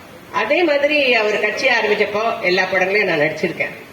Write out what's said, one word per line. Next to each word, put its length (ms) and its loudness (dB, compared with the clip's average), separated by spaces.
அதே 300 0
மாதிரி 520 2
அவர் 260 0
கட்சி 260 -2
ஆரம்பிச்சப்போ 760 0
எல்லா 220 2
படங்களையும் 440 0
நான் 200 0
நடிச்சிருக்கேன். 400 -4